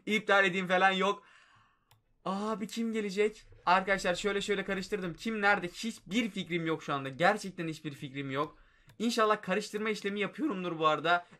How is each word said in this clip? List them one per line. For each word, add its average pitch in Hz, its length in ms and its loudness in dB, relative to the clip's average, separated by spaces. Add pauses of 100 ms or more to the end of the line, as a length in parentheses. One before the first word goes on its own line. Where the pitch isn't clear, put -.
iptal 202 400 4
edeyim 185 220 0
falan 185 240 6
yok. 190 320 0 (1000)
Abi 202 420 -4
kim 226 260 -4
gelecek? 208 500 0 (220)
Arkadaşlar 185 500 4
şöyle 202 260 0
şöyle 196 240 -2
karıştırdım. 190 480 -4
Kim 220 280 -6
nerede? 196 260 4
Hiçbir 220 600 -4
fikrim 170 360 -4
yok 156 180 -2
şu 151 100 -4
anda. 135 160 -4
Gerçekten 175 580 0
hiçbir 156 240 -8
fikrim 135 400 -8
yok. 147 260 -4 (420)
İnşallah 214 420 2
karıştırma 208 480 -4
işlemi 202 300 -4
yapıyorumdur 190 600 -4
bu 156 80 2
arada. 160 380 2 (140)